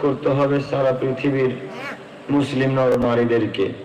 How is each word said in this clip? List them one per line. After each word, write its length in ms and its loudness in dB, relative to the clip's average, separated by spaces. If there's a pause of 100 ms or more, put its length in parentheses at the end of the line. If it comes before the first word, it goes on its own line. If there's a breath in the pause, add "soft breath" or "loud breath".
করতে 280 0
হবে 300 2
সারা 320 0
পৃথিবীর 640 0 (760 loud breath)
মুসলিম 420 2
নর 280 2
নারীদেরকে। 720 2 (160)